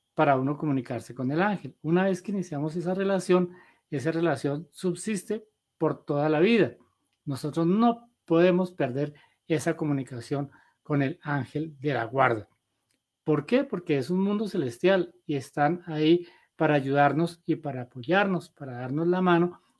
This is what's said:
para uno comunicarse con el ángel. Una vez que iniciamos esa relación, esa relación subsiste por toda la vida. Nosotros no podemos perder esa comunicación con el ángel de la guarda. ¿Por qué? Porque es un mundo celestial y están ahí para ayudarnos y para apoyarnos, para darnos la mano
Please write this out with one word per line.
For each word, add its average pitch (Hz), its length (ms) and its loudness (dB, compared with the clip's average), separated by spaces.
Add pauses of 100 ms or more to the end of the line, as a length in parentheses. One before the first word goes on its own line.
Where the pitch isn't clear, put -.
(140)
para 147 220 4
uno 139 240 -2
comunicarse 127 560 -4
con 131 160 -4
el 156 100 -2
ángel. 190 400 -4
Una 175 220 0
vez 190 180 -2
que 214 100 -10
iniciamos 160 440 -6
esa 175 180 -4
relación, 185 560 0 (400)
esa 151 220 -4
relación 160 600 -2
subsiste 202 760 -6 (320)
por 147 260 -2
toda 147 240 0
la 151 100 2
vida. 190 360 4 (500)
Nosotros 147 400 -4
no 233 460 2 (140)
podemos 180 460 4
perder 143 440 -4 (320)
esa 160 280 -2
comunicación 139 760 -6 (300)
con 143 200 0
el 135 220 -2
ángel 147 560 -6
de 139 140 -2
la 113 120 -2
guarda. 120 420 0 (760)
¿Por 147 220 0
qué? 262 180 2
Porque 175 340 -4
es 127 120 -4
un 185 120 0
mundo 208 260 -2
celestial 175 680 0 (100)
y 151 100 -4
están 147 500 0
ahí 165 420 4 (280)
para 151 200 2
ayudarnos 143 680 2
y 160 100 -2
para 139 280 -8
apoyarnos, 175 640 0
para 131 240 -14
darnos 131 340 -4
la 180 140 2
mano 175 400 2 (180)